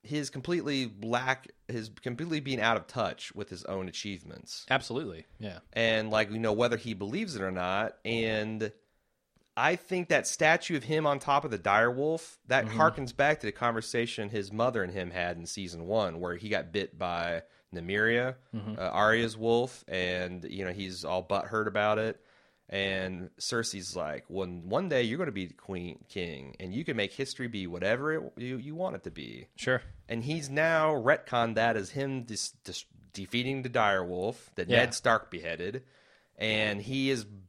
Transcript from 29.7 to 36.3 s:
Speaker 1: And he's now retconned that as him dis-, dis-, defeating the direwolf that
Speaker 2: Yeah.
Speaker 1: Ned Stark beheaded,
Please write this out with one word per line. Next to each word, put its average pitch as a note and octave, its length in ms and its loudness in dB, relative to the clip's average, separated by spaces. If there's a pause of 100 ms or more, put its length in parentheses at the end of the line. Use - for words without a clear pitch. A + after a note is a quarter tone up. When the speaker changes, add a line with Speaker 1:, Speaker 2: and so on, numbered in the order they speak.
Speaker 1:
And A#2 160 -4
he's D3 260 -4
now D#3 440 4
retconned A#2+ 600 4
that A2+ 200 6
as G2 160 -2
him C3+ 320 -2
dis-, A2+ 280 -6 (120)
dis-, - 220 -10 (260)
defeating B2 500 -2
the B2+ 80 -6
direwolf G2 640 2 (200)
that F2+ 140 -4
Speaker 2:
Yeah. A#2+ 80 8
Speaker 1:
Ned B2 180 6
Stark A2+ 340 4
beheaded, F2 540 -6 (540)